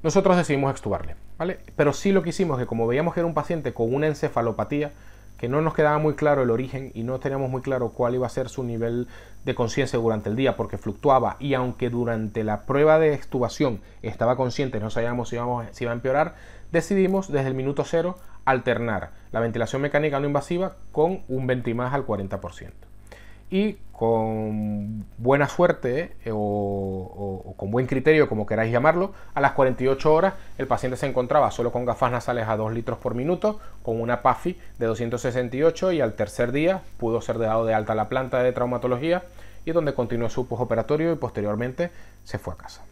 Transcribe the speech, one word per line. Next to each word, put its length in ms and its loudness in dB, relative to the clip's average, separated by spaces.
Nosotros 320 6
decidimos 340 2
extubarle, 460 -4
¿vale? 240 -4
Pero 160 4
sí 180 2
lo 120 4
que 80 -2
hicimos 280 0
es 60 0
que 20 -12
como 180 0
veíamos 280 0
que 80 -2
era 60 2
un 60 -2
paciente 400 -2
con 200 0
una 140 2
encefalopatía, 840 -2
que 120 -4
no 120 2
nos 120 0
quedaba 240 4
muy 160 2
claro 300 4
el 80 4
origen 420 -2
y 100 -6
no 160 -4
teníamos 300 -2
muy 120 -4
claro 280 0
cuál 260 0
iba 120 0
a 20 -4
ser 180 -4
su 160 -6
nivel 440 -2
de 120 -2
conciencia 440 0
durante 300 0
el 80 0
día, 180 2
porque 220 -4
fluctuaba, 600 2
y 140 0
aunque 360 -2
durante 560 -2
la 160 -2
prueba 360 6
de 160 6
extubación 680 -2
estaba 340 0
consciente, 420 -2
no 100 -2
sabíamos 400 -2
si 60 -4
íbamos, 360 -2
si 120 -8
iba 80 -2
a 40 -2
empeorar, 400 0
decidimos 580 2
desde 180 0
el 80 -2
minuto 280 -2
cero 340 0
alternar 640 2
la 80 2
ventilación 400 0
mecánica 380 2
no 80 0
invasiva 460 0
con 340 2
un 200 -2
Ventimás 460 0
al 120 0
cuarenta 340 -2
por 140 -10
ciento. 340 -16
Y 280 0
con 1120 0
buena 280 4
suerte, 680 0
eh, 60 -4
o, 60 -2
o, 1120 -4
o 40 -12
con 140 -6
buen 160 2
criterio, 420 4
como 200 -2
queráis 240 0
llamarlo, 420 4
a 60 2
las 100 6
cuarenta 320 4
y 40 4
ocho 240 4
horas 220 6
el 80 -2
paciente 320 0
se 80 -2
encontraba 460 4
solo 200 0
con 140 -2
gafas 260 2
nasales 360 -2
a 100 0
dos 160 -2
litros 240 -4
por 160 -4
minuto, 460 0
con 180 -2
una 220 -2
pafi 340 2
de 80 0
doscientos 340 -2
sesenta 340 -2
y 60 0
ocho, 300 2
y 100 0
al 120 0
tercer 380 -2
día 300 2
pudo 240 0
ser 160 -4
dado 280 2
de 100 2
alta 180 0
la 160 0
planta 320 0
de 120 4
traumatología, 720 0
y 60 -2
donde 220 2
continuó 360 0
su 180 -2
posoperatorio 640 0
y 40 2
posteriormente 760 -2
se 160 -6
fue 160 -8
a 20 -16
casa. 340 -18